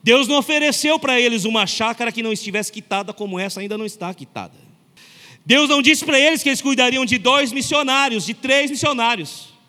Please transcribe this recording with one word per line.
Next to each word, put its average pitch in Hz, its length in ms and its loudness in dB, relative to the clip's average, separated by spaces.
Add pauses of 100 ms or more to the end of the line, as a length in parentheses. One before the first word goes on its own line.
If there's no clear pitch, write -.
Deus 247 240 6
não 285 100 2
ofereceu 302 600 2
pra 262 220 0
eles 233 260 0
uma 220 220 0
chácara 226 440 -4
que 226 120 -6
não 220 100 -2
estivesse 202 380 -6
quitada, 202 420 -6
como 196 260 -8
essa 190 200 -6
ainda 202 180 -8
não 220 80 -6
está 185 280 -10
quitada. 117 420 -16 (920)
Deus 277 240 4
não 285 120 2
disse 294 220 4
pra 302 160 2
eles 302 220 4
que 285 80 0
eles 269 120 -2
cuidariam 254 440 0
de 233 120 0
dois 254 340 2
missionários, 269 760 0
de 214 80 -6
três 277 380 0
missionários. 233 800 -4 (200)